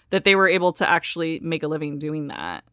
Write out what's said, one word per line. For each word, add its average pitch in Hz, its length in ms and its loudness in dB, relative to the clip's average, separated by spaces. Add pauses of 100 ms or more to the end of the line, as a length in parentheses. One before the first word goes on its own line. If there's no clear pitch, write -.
(100)
that 190 140 0
they 196 120 8
were 190 100 6
able 180 280 2
to - 140 0
actually 165 520 -2
make 160 220 -4
a 151 60 -2
living 151 300 -6
doing 151 280 -6
that. 85 460 -10